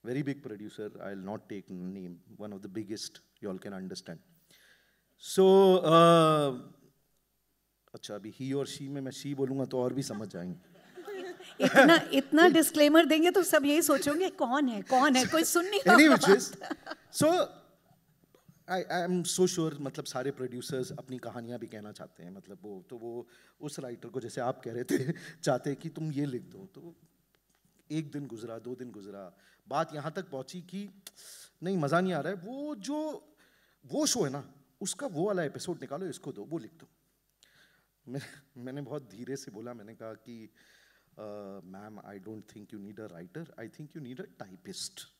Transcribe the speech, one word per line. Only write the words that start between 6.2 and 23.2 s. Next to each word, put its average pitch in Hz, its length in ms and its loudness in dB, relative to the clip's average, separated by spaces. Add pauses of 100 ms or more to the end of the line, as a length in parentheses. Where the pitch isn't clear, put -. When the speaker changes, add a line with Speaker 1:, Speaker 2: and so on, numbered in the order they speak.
Speaker 1:
अच्छा, 107 200 -12
अभी 104 280 -12
he 131 120 -4
और 139 140 -2
she - 140 -12
में 139 180 -8
मैं 135 120 -8
she 139 220 -8
बोलूँगा 135 300 -2
तो 131 140 -4
और 127 140 0
भी 135 100 -4
समझ 107 260 -8
जाएंगे। 95 420 -10 (920)
Speaker 2:
इतना, 285 400 8 (120)
इतना 294 360 6
डिस्क्लेमर 302 560 6
देंगे 320 260 4
तो 359 120 4
सब 302 220 2
यही 294 180 4
सोचेंगे, 302 480 2
"कौन 262 380 0
है, 208 140 -6
कौन 262 340 4
है, 254 100 4
कोई 330 180 2
सुन 349 220 2
नहीं 415 140 0
रहा 359 160 8
Speaker 1:
Any 302 120 12
Speaker 2:
होगा 262 80 8
Speaker 1:
which 196 220 6
is, - 220 -8
Speaker 2:
बात।" - 360 -12 (180)
Speaker 1:
so, 320 340 4 (1200)
I, 180 120 -2
I 175 280 -2
am 180 300 -2
so 185 180 4
sure, 156 220 -2
मतलब, 135 240 -8
सारे 135 260 -4
प्रोड्यूसर्स 127 640 -8
अपनी 127 260 -12
कहानियाँ 117 400 -10
भी 113 80 -10
कहना 104 260 -14
चाहते - 300 -18
हैं, 87 80 -16
मतलब, 95 320 -18
वो 95 280 -14
तो, 123 80 -12
वो 117 300 -12 (320)